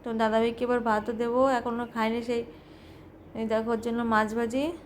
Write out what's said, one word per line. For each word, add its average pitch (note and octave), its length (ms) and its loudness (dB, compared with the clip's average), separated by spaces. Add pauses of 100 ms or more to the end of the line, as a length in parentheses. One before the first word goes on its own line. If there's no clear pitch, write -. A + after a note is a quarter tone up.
তো - 40 -8 (140)
দাদাভাইকে A3+ 460 2
এবার B3 120 2 (100)
ভাতও G#3+ 220 0 (100)
দেবো, A#3+ 200 2 (180)
এখনও A#3 340 -4
খায়নি A3+ 340 0
সেই। A#3+ 140 0 (960)
এই A3+ 120 -2
দেখো A3 220 0
ওর A3 120 -2
জন্য A#3 140 -2 (140)
মাছ G#3+ 240 2
ভাজি A#3+ 260 0 (220)